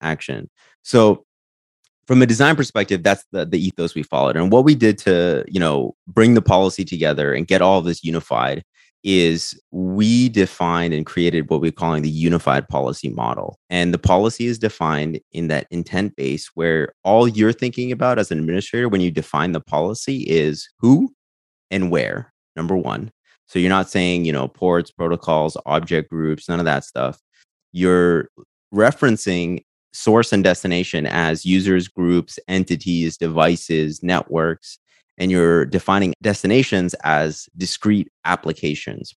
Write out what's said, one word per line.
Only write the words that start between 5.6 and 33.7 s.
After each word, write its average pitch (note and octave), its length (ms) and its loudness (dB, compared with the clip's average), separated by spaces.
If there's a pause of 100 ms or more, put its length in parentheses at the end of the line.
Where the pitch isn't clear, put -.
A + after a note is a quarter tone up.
bring A2+ 260 6
the A2 80 6
policy F#2+ 420 2
together D2+ 480 -2
and C#2+ 140 -4
get F#2 160 2
all F#2+ 160 4
of E2+ 80 0
this E2+ 180 -4
unified D2 600 -4 (400)
is F2 560 0 (120)
we G#2+ 580 2
defined F2 640 0
and D2+ 140 -4
created E2+ 420 -2
what D#2 100 0
we're D#2+ 120 -2
calling D#2+ 320 -4
the D2+ 60 -2
unified D2+ 600 0
policy C2+ 400 -6
model. A#1 480 -8 (100)
And F2 240 -2
the E2+ 60 -2
policy G2+ 480 0
is A#2 140 -4
defined D#2+ 600 -2 (120)
in E2 160 -6
that D2+ 240 -2
intent F#2 440 -6
base C#2 380 -6
where E2 400 -2 (100)
all A2 240 4
you're G#2+ 240 2
thinking B2 400 -6
about B2 280 -2
as G2+ 100 -2
an E2 80 -4
administrator F#2+ 500 -4
when G2 140 0
you F2+ 80 0
define D#2+ 440 -4
the E2 60 -4
policy G2+ 680 -4
is D#2 500 -2
who D3+ 380 4 (560)
and F#2 180 -2
where, A1+ 420 -4 (240)
number E2+ 220 -2
one. B1 320 -6 (380)
So - 100 -6
you're F2+ 120 2
not F#2+ 200 2
saying, F2+ 360 0
you D#2 80 -2
know, C2 140 -4
ports, F2 440 -2
protocols, E2 720 -2
object D#2+ 460 -2
groups, D#2 360 -6
none E2+ 120 -4
of E2+ 60 -2
that C#2+ 180 0
stuff. C2 360 -6 (520)
You're F2 580 2 (420)
referencing G2+ 920 0 (280)
source A2+ 380 2
and G2 120 2
destination F2+ 640 0
as D#2+ 360 -2
users, F#2 440 2
groups, F2 500 -2 (100)
entities, F2 680 -2
devices, D#2+ 880 -2